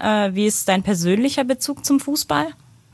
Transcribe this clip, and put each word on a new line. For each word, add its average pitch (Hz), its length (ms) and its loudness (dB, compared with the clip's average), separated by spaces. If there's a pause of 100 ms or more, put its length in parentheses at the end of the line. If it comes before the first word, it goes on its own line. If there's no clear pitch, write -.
äh, 208 300 2
wie 208 120 0
ist - 220 0
dein 190 160 2
persönlicher 208 600 0
Bezug 269 400 -4
zum 277 160 2
Fußball? 294 460 -2 (460)